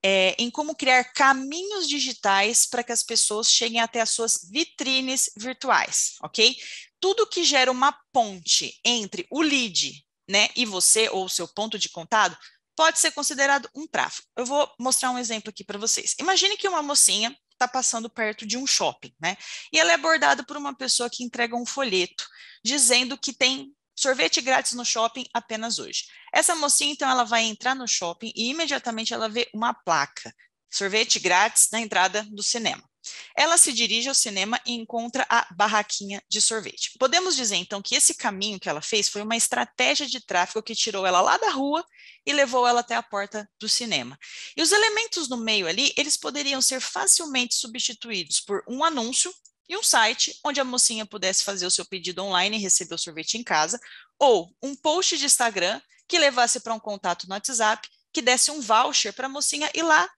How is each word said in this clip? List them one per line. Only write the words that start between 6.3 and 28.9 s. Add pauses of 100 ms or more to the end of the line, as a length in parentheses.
Tudo
que
gera
uma (160)
ponte
entre
o
lead, (240)
né,
e
você
ou
o
seu
ponto
de
contato (380)
pode
ser
considerado
um
tráfego. (100)
Eu
vou (120)
mostrar
um
exemplo
aqui
pra
vocês.
Imagine
que
uma
mocinha (240)
tá
passando
perto
de
um
shopping,
né? (360)
E
ela
é
abordada
por
uma
pessoa
que
entrega
um
folheto (380)
dizendo
que
tem (260)
sorvete
grátis
no
shopping
apenas
hoje. (280)
Essa
mocinha,
então,
ela
vai
entrar
no
shopping
e
imediatamente